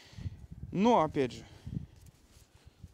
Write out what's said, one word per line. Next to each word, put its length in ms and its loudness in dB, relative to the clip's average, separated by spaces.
но, 300 6
опять 300 0
же, 120 -14